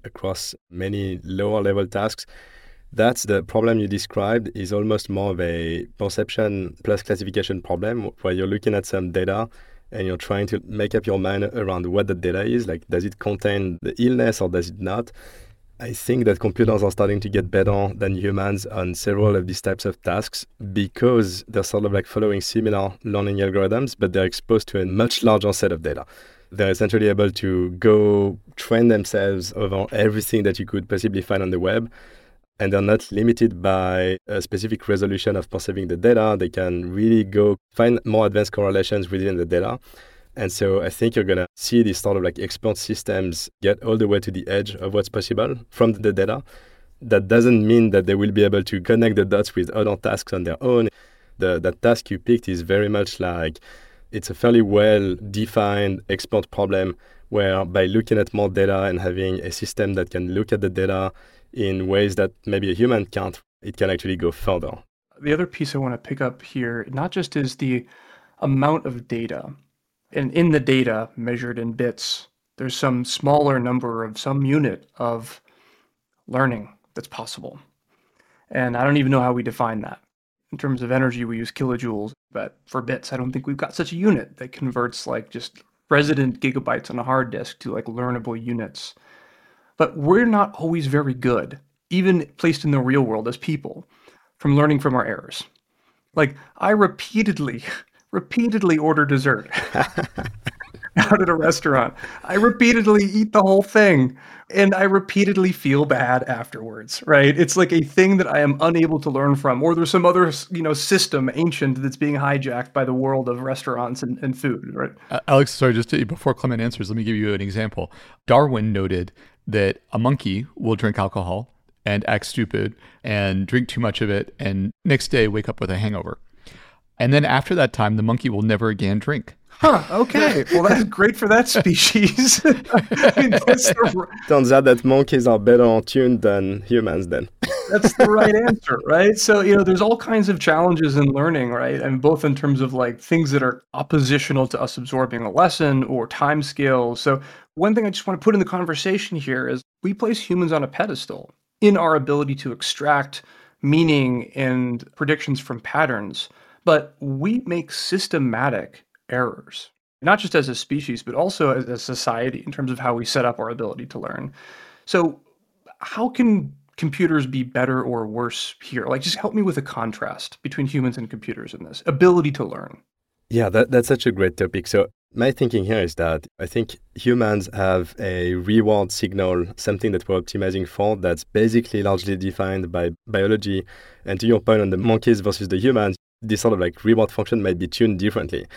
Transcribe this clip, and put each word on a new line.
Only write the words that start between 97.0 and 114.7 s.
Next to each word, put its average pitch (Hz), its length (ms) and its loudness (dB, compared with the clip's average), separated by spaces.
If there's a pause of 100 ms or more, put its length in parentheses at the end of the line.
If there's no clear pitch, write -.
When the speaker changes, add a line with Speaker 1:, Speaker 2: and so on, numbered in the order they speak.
Speaker 2:
<laughs> - 240 -20
repeatedly 202 640 0
order 151 280 2
dessert 135 440 0 (240)
<laughs> - 0 - (1200)
out 208 240 4
at 175 80 2
a 170 40 2
restaurant. 156 600 2 (300)
I - 120 -6
repeatedly 220 720 4
eat 214 260 0
the 214 100 6
whole 190 220 4
thing, 175 540 4 (360)
and 196 220 6
I 190 80 2
repeatedly 190 680 2
feel 143 340 2
bad 127 380 2
afterwards, 113 840 -10
right? 143 300 6
It's 165 200 2
like 185 140 4
a 170 100 4
thing 185 360 4
that 180 100 0
I 143 140 0
am 143 180 2
unable 160 400 2
to 151 100 -6
learn 139 260 2
from, 139 280 0
or 170 100 4
there's 165 160 0
some 180 160 4
other, 175 260 4 (200)
you 170 100 -4
know, 156 120 0
system 143 600 0
ancient 143 480 0
that's 135 160 -4
being 147 180 -2
hijacked 139 580 -2
by 135 120 0
the 127 80 -2
world 131 360 0
of 123 120 -4
restaurants 127 640 -6
and, 123 160 -6
and 131 180 -4
food, - 380 -6